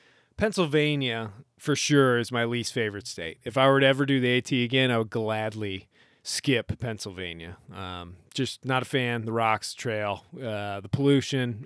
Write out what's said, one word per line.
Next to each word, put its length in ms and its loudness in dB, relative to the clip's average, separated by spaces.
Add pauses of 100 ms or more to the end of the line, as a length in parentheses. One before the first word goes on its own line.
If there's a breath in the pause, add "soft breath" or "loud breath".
(360 soft breath)
Pennsylvania, 960 0 (260)
for 180 -2
sure, 440 4
is 120 -4
my 140 0
least 260 -2
favorite 360 -4
state. 360 -10
If 140 -6
I 100 6
were 120 6
to 80 6
ever 180 4
do 140 2
the 100 2
A 120 4
T 220 2
again, 280 2
I 80 2
would 100 -2
gladly 800 -4 (340 soft breath)
skip 580 -2
Pennsylvania. 800 -8 (160)
Um, 440 -10 (180)
just 280 -4
not 200 -2
a 20 -8
fan. 400 -2
The 60 -4
rocks, 420 0
trail, 500 -4 (120)
uh, 460 -6
the 80 -12
pollution, 760 2